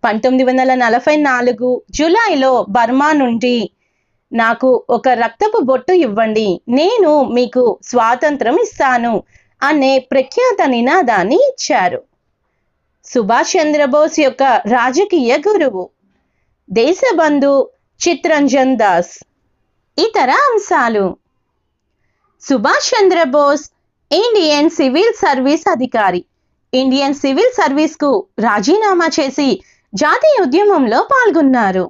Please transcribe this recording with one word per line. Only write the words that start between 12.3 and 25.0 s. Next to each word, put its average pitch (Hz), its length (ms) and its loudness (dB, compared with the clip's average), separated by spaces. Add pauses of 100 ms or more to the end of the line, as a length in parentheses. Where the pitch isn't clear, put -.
సుభాష్ 240 440 0
చంద్రబోస్ 302 680 0
యొక్క 262 180 -2 (320)
రాజకీయ 262 640 0 (100)
గురువు 269 380 -2 (960)
దేశబంధు 302 720 0 (460)
చిత్రంజన్ 285 840 0
దాస్. 180 320 0 (920)
ఇతర 269 240 -2 (180)
అంశాలు: 247 580 -2 (1400)
సుభాష్ 269 440 0
చంద్రబోస్ 302 720 2 (460)
ఇండియన్ 330 680 0
సివిల్ 330 340 0 (120)